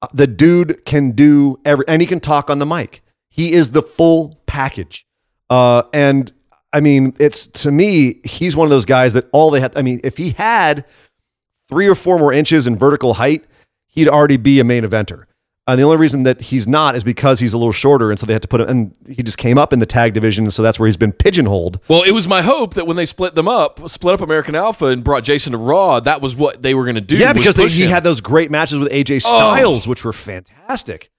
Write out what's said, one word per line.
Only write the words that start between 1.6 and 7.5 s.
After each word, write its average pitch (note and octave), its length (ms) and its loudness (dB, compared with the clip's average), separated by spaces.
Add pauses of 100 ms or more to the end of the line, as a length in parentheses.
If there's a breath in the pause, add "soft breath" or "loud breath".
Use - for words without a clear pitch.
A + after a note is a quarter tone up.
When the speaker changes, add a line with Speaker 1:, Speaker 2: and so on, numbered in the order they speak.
Speaker 1:
every-, C#3+ 240 0
and D#3+ 140 2
he E3+ 60 0
can F3 120 -4
talk C#3+ 300 -2
on C#3+ 100 -2
the C#3+ 60 -2
mic. D#3 360 -8 (280)
He E3 240 -4
is D#3 180 2
the D3 100 2
full E3 640 0
package. C3+ 640 -10 (420)
Uh, B2 340 4 (100)
and, C#3 380 0 (420)
I D3 80 0
mean, C#3 380 2
it's, - 280 -2
to - 240 -4